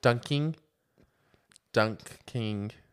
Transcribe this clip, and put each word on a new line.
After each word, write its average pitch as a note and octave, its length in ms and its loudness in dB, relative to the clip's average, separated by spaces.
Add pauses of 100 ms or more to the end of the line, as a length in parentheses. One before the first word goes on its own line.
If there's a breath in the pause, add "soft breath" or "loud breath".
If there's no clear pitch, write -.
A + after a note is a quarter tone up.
Dunking? C#3+ 540 2 (1160)
Dunking. G#2+ 960 -2 (220)